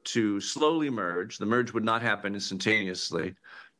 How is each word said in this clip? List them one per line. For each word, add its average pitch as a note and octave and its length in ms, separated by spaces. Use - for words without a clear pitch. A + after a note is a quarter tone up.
to G#2 380
slowly D3+ 480
merge. F#2 480
The - 80
merge A#2+ 280
would A2+ 120
not A2+ 160
happen G#2 320
instantaneously, F#2+ 1040